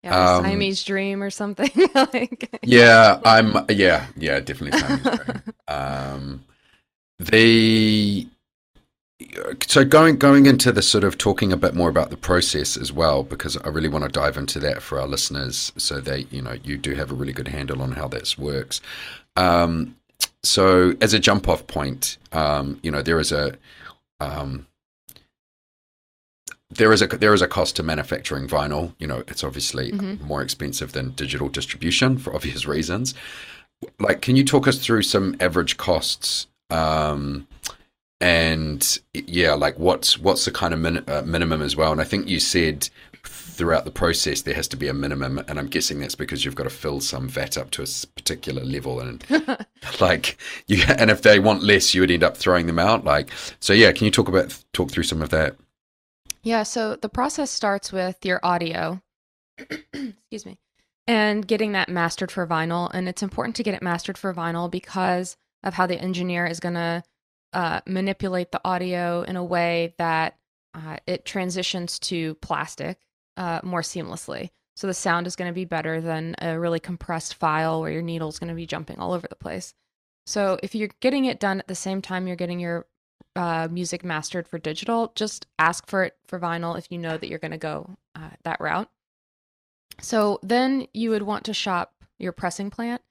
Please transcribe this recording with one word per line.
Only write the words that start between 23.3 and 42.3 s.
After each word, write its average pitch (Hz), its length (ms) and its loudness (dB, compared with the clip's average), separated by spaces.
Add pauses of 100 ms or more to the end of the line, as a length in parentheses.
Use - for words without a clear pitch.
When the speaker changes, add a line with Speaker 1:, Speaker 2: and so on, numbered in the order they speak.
Speaker 2:
a, 71 220 -2 (640)
um, 69 460 -8 (2000)
there 110 220 6
is 107 100 6
a, 98 40 4
there 104 280 4
is 92 80 6
a 87 60 2
cost - 280 -2
to 80 60 -4
manufacturing 71 680 -4
vinyl. 76 500 -2
You 78 80 -8
know, 62 220 -4
it's - 160 -8
obviously 65 480 -6
Speaker 1:
Mm-hmm. 190 340 -8
Speaker 2:
more 73 160 -4
expensive - 500 -6
than 65 180 -6
digital 71 380 -6
distribution 85 720 0
for - 160 -8
obvious 71 320 -6
reasons. 87 480 -2 (840)
Like, 101 240 0
can 123 140 4
you 139 80 6
talk 135 240 4
us 135 100 2
through 113 240 2
some 98 380 0
average 87 360 0
costs? - 720 -2 (240)
Um, 76 760 -2 (720)
and, 80 800 2 (140)
yeah, 82 420 2
like, 73 240 0
what's, - 400 2
what's 90 260 2
the - 80 -2
kind 85 200 -2
of 80 80 -2
min-, 82 280 -2
uh, 73 180 -2
minimum 82 340 0
as 71 160 -4
well? 78 160 2
And 76 80 -2
I 80 40 0
think 98 240 -4
you 87 100 -2